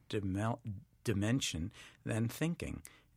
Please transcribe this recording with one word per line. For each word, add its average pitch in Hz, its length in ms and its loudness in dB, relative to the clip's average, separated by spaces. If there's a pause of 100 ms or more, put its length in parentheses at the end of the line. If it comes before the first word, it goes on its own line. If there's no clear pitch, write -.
dimel-, 104 520 0 (440)
dimension 104 640 2 (340)
than 117 240 2
thinking. 156 540 -2 (340)